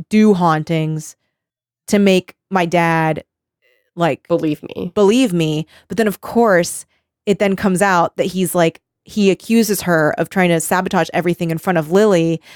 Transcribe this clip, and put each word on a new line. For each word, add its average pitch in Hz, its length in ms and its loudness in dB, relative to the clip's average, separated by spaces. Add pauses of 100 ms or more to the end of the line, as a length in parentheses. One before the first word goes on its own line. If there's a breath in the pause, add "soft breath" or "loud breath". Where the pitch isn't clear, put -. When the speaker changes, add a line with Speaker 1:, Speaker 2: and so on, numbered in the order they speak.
Speaker 1:
do 214 260 4
hauntings 156 800 -2 (760)
to 208 120 2
make 190 340 2 (160)
my 185 160 -2
dad, 165 560 0 (720)
like" 165 320 -2
Speaker 2:
Believe 156 380 -2
me. - 320 -10
Speaker 1:
"believe 214 360 2
me." 156 340 -2 (200 soft breath)
But 185 100 -12
then, 220 120 0
of 190 120 -8
course, 196 640 0 (400)
it 196 140 0
then 196 160 0
comes 185 280 0
out 180 340 0
that 185 100 -2
he's, 185 260 -4
like, 165 280 0 (240)
he 202 260 0
accuses 208 520 0
her 160 360 2
of 165 100 -2
trying 185 220 0
to 165 100 2
sabotage 180 520 -2
everything 170 400 -2
in 160 60 -4
front 180 200 -2
of 156 140 -4
Lily, 175 480 2 (160 loud breath)